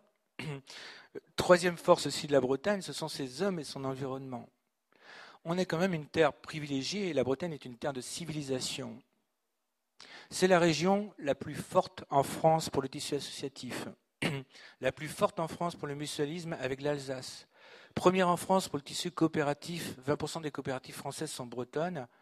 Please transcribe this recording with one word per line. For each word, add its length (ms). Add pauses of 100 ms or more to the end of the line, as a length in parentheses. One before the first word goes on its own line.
(380)
<clears throat> 960
troisième 400
force 300
aussi 200
de 60
la 80
Bretagne, 400
ce 140
sont 140
ses 340
hommes 180
et 40
son 200
environnement. 640 (960)
On 140
est 80
quand 120
même 160
une 120
terre 260
privilégiée 800
et 20
la 100
Bretagne 300
est 140
une 100
terre 160
de 80
civilisation. 1000 (1300)
C'est 160
la 120
région 600
la 160
plus 220
forte 520
en 140
France 480
pour 100
le 80
tissu 280
associatif, 720 (340)
<clears throat> 580
la 120
plus 160
forte 320
en 80
France 280
pour 120
le 60
mutualisme 680
avec 200
l'Alsace, 680 (460)
première 340
en 80
France 320
pour 100
le 60
tissu 260
coopératif, 880
vingt 180
pour 140
cent 100
des 100
coopératives 440
françaises 380
sont 140
bretonnes, 600 (160)